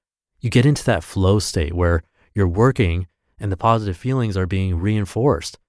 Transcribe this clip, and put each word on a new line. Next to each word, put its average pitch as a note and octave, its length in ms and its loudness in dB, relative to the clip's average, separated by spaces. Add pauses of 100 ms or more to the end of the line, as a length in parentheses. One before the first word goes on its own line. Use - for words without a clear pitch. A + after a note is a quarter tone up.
(400)
you A#2+ 100 -6
get B2+ 160 4
into D3 200 2
that G2 180 0
flow G2 340 2
state E2+ 360 -2
where E2+ 280 2 (320)
you're G2 140 2
working F2+ 600 0 (300)
and G2 140 -6
the F2+ 60 -4
positive A2 400 0
feelings A#2+ 400 -2
are F#2 100 0
being F#2 320 -2
reinforced. G#2+ 880 -2